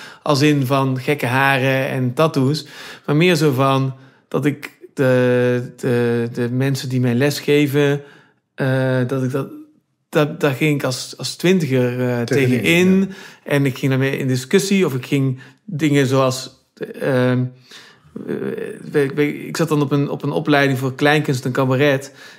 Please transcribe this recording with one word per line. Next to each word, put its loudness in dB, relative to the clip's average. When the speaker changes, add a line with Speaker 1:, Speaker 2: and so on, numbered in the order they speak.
Speaker 1:
als 2
in 2
van 0
gekke -2
haren 2
en -2
tattoos, 0
maar 0
meer 4
zo 2
van 0
dat -4
ik -4
de, 2
de, 0
de -2
mensen -2
die 0
mij 2
lesgeven, 2
eh, 0
dat -2
ik -2
dat, -4
dat, 0
daar 2
ging 0
ik -4
als, -6
als -8
twintiger, 2
eh, -2
Speaker 2:
Tegenin, 2
Speaker 1:
tegenin. 4
Speaker 2:
ja. 2
Speaker 1:
En 2
ik -2
ging 0
daarmee 0
in -4
discussie 2
of -2
ik -6
ging -2
dingen 0
zoals, -2
ehm, 0
eh, -6
we-, 2
we-, -2
ik -8
zat 0
dan 0
op -2
een, 0
op -8
een -2
opleiding 2
voor -4
kleinkunst 0
en -2
cabaret. 0